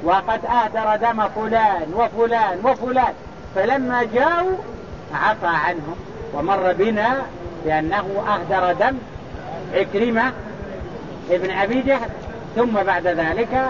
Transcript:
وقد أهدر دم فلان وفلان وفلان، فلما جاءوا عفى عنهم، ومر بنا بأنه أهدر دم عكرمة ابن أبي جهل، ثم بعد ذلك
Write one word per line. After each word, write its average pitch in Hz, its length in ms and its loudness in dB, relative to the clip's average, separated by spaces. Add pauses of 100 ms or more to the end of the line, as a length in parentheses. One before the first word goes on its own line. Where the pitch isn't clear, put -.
وقد 196 420 2
أهدر 220 500 2
دم 220 320 2
فلان 214 680 2
وفلان 226 680 2
وفلان، 254 500 2 (420)
فلما 247 480 2 (100)
جاءوا 339 440 2 (560)
عفى 185 340 0
عنهم، 165 480 0 (380)
ومر 180 400 2
بنا 220 480 2 (440)
بأنه 185 600 0
أهدر 180 460 2
دم 240 240 2 (760)
عكرمة 226 580 2 (1000)
ابن 185 200 2
أبي 202 300 0
جهل، 254 280 2 (460)
ثم 233 180 2
بعد 185 340 2
ذلك 175 460 0 (160)